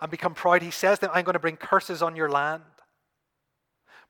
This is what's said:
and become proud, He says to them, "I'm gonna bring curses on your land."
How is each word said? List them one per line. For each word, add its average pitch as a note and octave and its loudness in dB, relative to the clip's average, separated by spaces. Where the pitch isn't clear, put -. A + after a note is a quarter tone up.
and D#3 -8
become E3+ -4
proud, F3 4
He E3+ -8
says G3 2
to G3+ -2
them, E3 -6
"I'm F3 0
gonna F3 0
bring D#3+ -2
curses F3+ -2
on E3 0
your D#3 0
land." D3+ -2